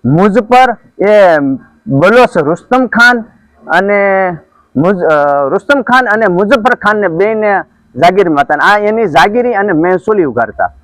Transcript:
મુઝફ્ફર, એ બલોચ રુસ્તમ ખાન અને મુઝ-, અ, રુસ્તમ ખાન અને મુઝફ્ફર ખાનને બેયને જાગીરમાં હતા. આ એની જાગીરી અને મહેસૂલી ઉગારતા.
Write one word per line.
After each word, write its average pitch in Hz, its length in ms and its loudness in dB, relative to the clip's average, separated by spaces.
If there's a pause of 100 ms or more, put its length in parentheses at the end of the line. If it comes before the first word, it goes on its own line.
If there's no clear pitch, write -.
મુઝફ્ફર, 214 720 2 (280)
એ 196 340 4 (480)
બલોચ 190 520 2
રુસ્તમ 202 480 -2
ખાન 233 380 0 (440)
અને 196 640 0 (460)
મુઝ-, 175 280 0
અ, 143 440 0
રુસ્તમ 247 340 -2
ખાન 247 240 0
અને 214 200 0
મુઝફ્ફર 208 480 0
ખાનને 208 340 -2
બેયને 202 540 -2 (340)
જાગીરમાં 170 480 2
હતા. 147 200 -2
આ 202 140 2
એની 214 280 -2
જાગીરી 208 480 0
અને 202 180 -2
મહેસૂલી 180 520 0
ઉગારતા. 113 460 -4 (140)